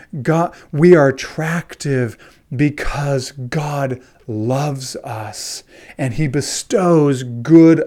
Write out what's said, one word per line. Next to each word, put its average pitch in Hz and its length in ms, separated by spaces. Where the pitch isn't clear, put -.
God, 160 320
we 170 240
are 143 120
attractive 139 1120
because 139 760
God 139 720
loves 131 720
us - 640
and 131 180
he 151 120
bestows 143 960
good 156 640